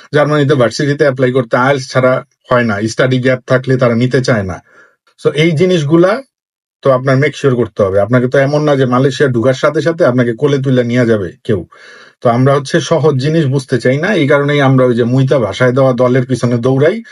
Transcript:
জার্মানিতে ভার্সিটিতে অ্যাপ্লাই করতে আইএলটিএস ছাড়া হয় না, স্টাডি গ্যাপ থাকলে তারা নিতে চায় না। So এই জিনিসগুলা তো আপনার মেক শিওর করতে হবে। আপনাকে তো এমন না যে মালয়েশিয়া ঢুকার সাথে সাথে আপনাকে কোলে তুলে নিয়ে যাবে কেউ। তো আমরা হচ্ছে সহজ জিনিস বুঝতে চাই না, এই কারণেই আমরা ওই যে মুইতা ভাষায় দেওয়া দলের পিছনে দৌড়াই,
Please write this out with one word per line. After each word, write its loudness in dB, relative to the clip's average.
জার্মানিতে 2
ভার্সিটিতে 0
অ্যাপ্লাই 0
করতে -2
আইএলটিএস -2
ছাড়া 0
হয় 2
না, -4
স্টাডি -2
গ্যাপ -2
থাকলে 0
তারা 0
নিতে 0
চায় -2
না। -10
So 0
এই 0
জিনিসগুলা 2
তো 2
আপনার 0
মেক -2
শিওর 0
করতে -2
হবে। 0
আপনাকে 0
তো -2
এমন 0
না 2
যে 0
মালয়েশিয়া 0
ঢুকার 0
সাথে -2
সাথে 0
আপনাকে 0
কোলে 0
তুলে 0
নিয়ে 0
যাবে 0
কেউ। -2
তো 0
আমরা 2
হচ্ছে -2
সহজ 0
জিনিস -2
বুঝতে -2
চাই 0
না, -2
এই 0
কারণেই 0
আমরা 4
ওই 2
যে 0
মুইতা 0
ভাষায় 0
দেওয়া 2
দলের 0
পিছনে -2
দৌড়াই, 0